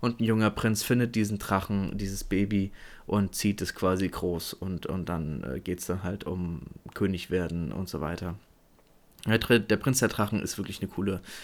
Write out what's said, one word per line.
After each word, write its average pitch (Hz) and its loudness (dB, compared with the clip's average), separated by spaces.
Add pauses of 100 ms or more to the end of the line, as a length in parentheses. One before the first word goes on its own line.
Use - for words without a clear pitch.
Und 120 0
ein 117 2
junger 110 6
Prinz 107 2
findet 120 2
diesen 104 2
Drachen, 98 0
dieses 98 -4
Baby, 101 2 (340)
und 98 2
zieht 101 0
es 92 -4
quasi 92 2
groß. 87 -2
Und, 92 -6
und 87 -4
dann, 78 -2
äh, - -6
geht's 90 -6
dann 92 -2
halt 87 -4
um 87 -4 (320)
König 95 0
werden 85 0
und 90 -6
so 73 -4
weiter. 85 -4 (920)
Der 113 6
Dr-, 120 6
der 104 2
Prinz 131 2
der 113 6
Drachen 107 0
ist - -4
wirklich 101 -6
eine 92 -4
coole 95 -2 (240)